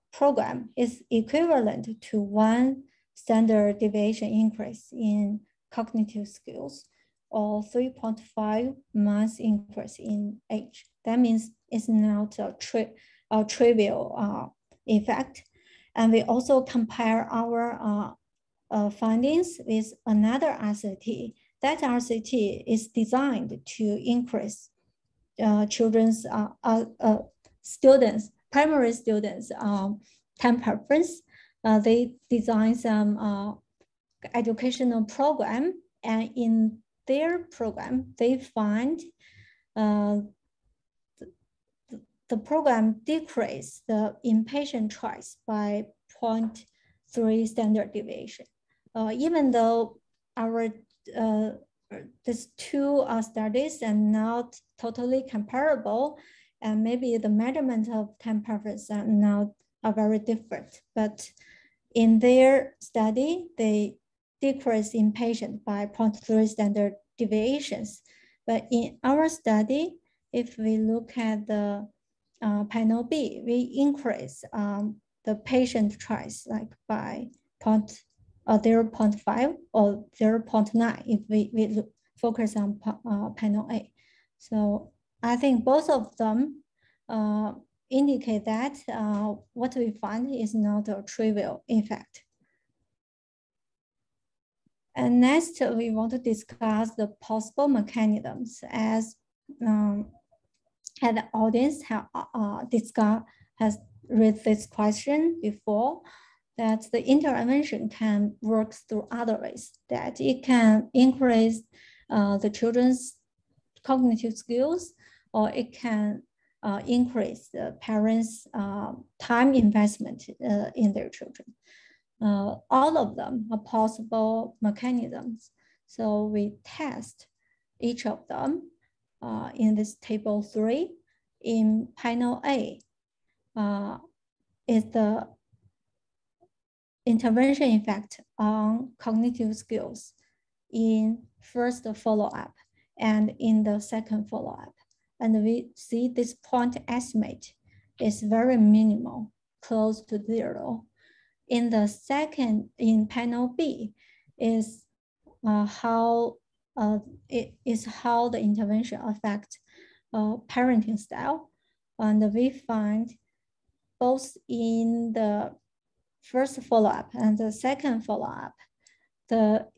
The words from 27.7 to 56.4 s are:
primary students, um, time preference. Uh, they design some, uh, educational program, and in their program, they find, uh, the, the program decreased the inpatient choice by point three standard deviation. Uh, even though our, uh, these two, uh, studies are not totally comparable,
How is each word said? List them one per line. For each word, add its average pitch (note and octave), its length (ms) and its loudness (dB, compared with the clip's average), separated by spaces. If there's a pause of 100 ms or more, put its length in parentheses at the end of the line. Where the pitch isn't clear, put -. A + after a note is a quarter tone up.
primary C#4 420 4
students, G#3 680 -4
um, G3+ 400 -2 (400)
time A#3+ 220 4
preference. C#4 600 0 (420)
Uh, G#3+ 160 6
they A#3 320 4 (180)
design A3+ 460 2
some, G#3+ 420 0
uh, G#3 360 -4 (800)
educational A#3+ 680 -2
program, C#4 720 0 (300)
and A3+ 320 -2
in A3+ 420 2 (300)
their D#4+ 320 0
program, B3 800 -6
they B3 200 2
find, A#3 600 -2 (760)
uh, G#3 420 0 (1040)
the, - 840 -20 (280)
the A#3+ 80 -2
program A3+ 640 2
decreased D4 840 -6
the G#3+ 280 -2 (100)
inpatient A#3 680 -2
choice - 540 -12
by G#3 400 -4 (340)
point A3+ 460 -4 (480)
three A3+ 320 2
standard G#3+ 480 0
deviation. - 520 -12 (500)
Uh, A3 180 -4
even C#4+ 380 2
though A#3 480 2 (380)
our, A3+ 320 -2 (480)
uh, A3 320 0 (760)
these A#3+ 220 -6 (100)
two, C#4 440 0
uh, A3+ 200 -2
studies A3+ 640 -4
are A3 100 -2
not G#3+ 640 0 (240)
totally B3 500 -2
comparable, B3+ 880 -2 (440)